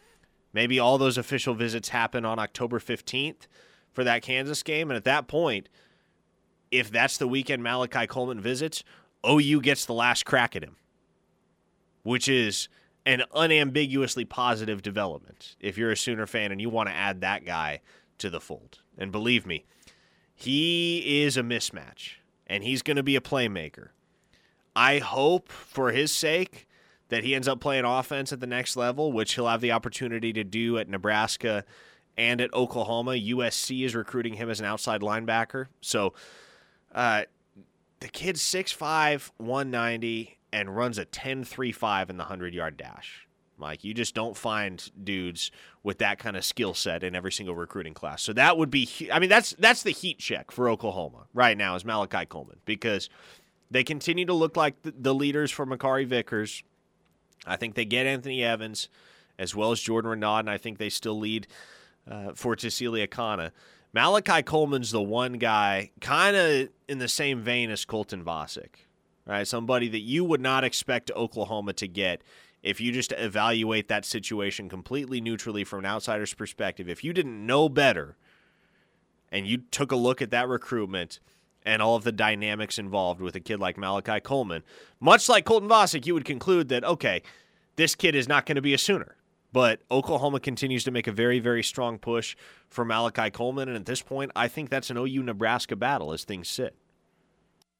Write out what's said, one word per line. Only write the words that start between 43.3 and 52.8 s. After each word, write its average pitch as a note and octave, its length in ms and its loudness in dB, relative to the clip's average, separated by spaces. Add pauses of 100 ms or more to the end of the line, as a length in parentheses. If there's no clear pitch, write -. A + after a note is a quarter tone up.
Mike, D2+ 260 -10
you G#2 80 -8
just A#2 220 -4
don't A2 220 -4
find G#2 540 -4 (140)
dudes F2+ 460 -4 (320)
with G2+ 160 -4
that G#2 200 0
kind G#2+ 160 -8
of F2+ 100 -6
skill G#2 280 -2
set E2+ 320 -4
in F2+ 100 -6
every F2+ 160 -4
single F2+ 240 -6
recruiting E2+ 380 -10
class. D2+ 300 -10
So A2+ 100 -6
that C#3+ 240 6
would D#3+ 140 2
be C3 160 0
hu-, - 260 -10
I D3+ 60 4
mean, F3+ 100 2
that's, G#3+ 300 6
that's A3+ 240 6
the G#3 80 0
heat E3+ 280 -6
check - 320 -6
for B2 200 2
Oklahoma F#2 640 -4
right A#2 240 6
now F#2+ 160 2
is F2+ 100 -6
Malachi G#2 400 -2
Coleman, - 400 -14
because G#2 460 -2 (600)